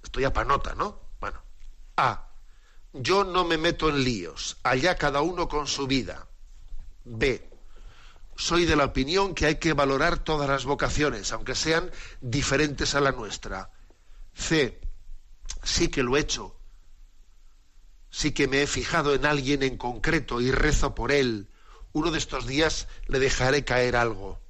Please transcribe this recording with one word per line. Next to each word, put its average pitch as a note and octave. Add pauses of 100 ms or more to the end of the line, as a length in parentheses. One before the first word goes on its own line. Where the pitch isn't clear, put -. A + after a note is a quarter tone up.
Esto -
ya C3
pa' A2
nota, C3+
¿no? G#3 (200)
Bueno. - (540)
A. B2+ (640)
Yo F3+
no F#3
me E3
meto D#3
en C#3
líos. F#2
Allá C3
cada C#3+
uno F3
con D3
su C#3
vida. A2+ (760)
B. A#2+ (840)
Soy E3+
de D#3+
la C#3+
opinión E3
que -
hay D#3
que D#3+
valorar C#3+
todas D3
las C#3
vocaciones, C3+
aunque B2
sean E3 (300)
diferentes C#3
a C#3+
la C#3
nuestra. G2 (640)
C. D3 (800)
Sí -
que C#3+
lo B2
he D3+
hecho. - (1500)
Sí -
que C#3+
me C#3
he C#3+
fijado C#3+
en C3+
alguien C#3+
en B2+
concreto A#2+
y B2+
rezo C#3
por C#3
él. A#2+ (440)
Uno D#3
de D#3+
estos C3
días D3+ (180)
le C3
dejaré C3+
caer B2
algo. G#2+